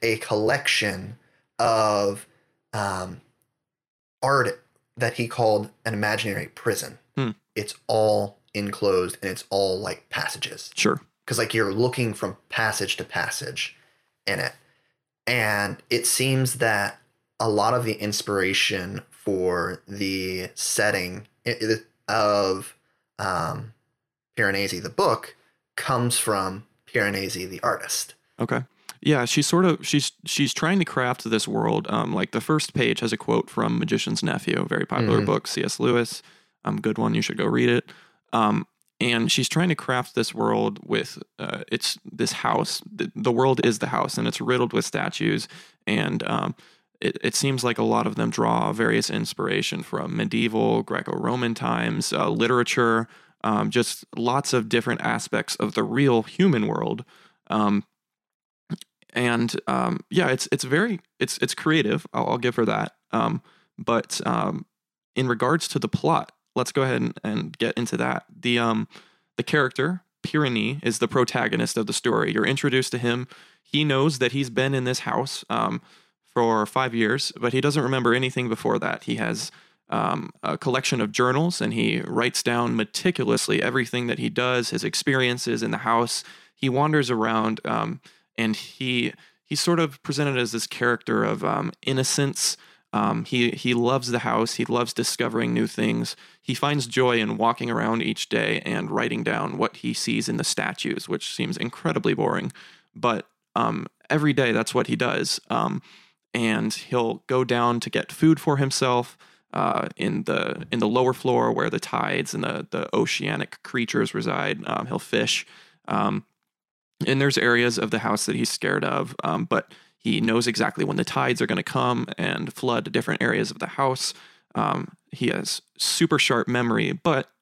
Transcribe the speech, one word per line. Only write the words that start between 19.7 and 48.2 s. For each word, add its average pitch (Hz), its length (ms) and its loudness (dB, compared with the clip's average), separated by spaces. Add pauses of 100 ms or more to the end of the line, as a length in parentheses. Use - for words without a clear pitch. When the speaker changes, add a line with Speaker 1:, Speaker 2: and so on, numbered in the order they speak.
Speaker 1:
the 95 680 -4
setting 98 720 -2 (180)
i-, 120 160 -2
i-, 113 140 2 (320)
of, 101 680 2 (440)
um, 92 540 -4 (600)
Piranesi, 98 460 -2
the - 80 -8
book, 135 460 0 (400)
comes 120 420 0
from 98 480 -2 (220)
Piranesi, 98 600 -2
the 95 140 -12
artist. - 540 -4 (240)
Speaker 2:
Okay. 120 240 -2 (380)
Yeah, 143 240 4
she's 143 220 2
sort 175 160 4
of, 175 220 2
she's, - 260 2 (140)
she's - 280 0
trying 180 260 2
to 170 60 2
craft 127 440 -2
this 110 180 2
world. 110 420 0
Um, 113 220 0
like, 104 200 -2
the 113 100 -2
first 156 320 0
page 117 280 2
has 113 120 0
a 113 40 -2
quote - 320 0
from 113 280 0
Magician's - 460 0
Nephew, - 360 0
a - 60 -2
very - 200 -2
popular 110 320 2
Speaker 1:
Mm-hmm. 107 80 2
Speaker 2:
book, - 220 0
C - 160 -4
S - 160 -4
Lewis. 120 420 0 (440)
Um, 104 160 -4
good 107 160 -2
one. 113 160 0
You 110 80 2
should - 160 -4
go - 80 -2
read 120 240 2
it. 120 220 0 (420)
Um, 107 340 2 (320)
and 117 320 2
she's 135 160 2
trying 175 220 2
to 156 60 2
craft 123 400 -2
this 117 180 0
world 110 500 0
with, - 340 -4 (220)
uh, - 320 -8
it's - 320 -2
this - 300 -4
house. - 480 0 (120)
The, - 220 -6
the 117 160 0
world 127 340 4
is 113 140 2
the 120 80 -2
house, - 300 -2
and 117 100 -2
it's 117 140 -4
riddled 123 320 0
with 113 100 2
statues. 104 640 -2 (400)
And, 104 360 0
um, - 320 -2 (440)
it, - 240 -2
it 120 100 0
seems 131 300 0
like 120 140 0
a 117 60 0
lot 113 220 2
of 107 100 -2
them 113 140 0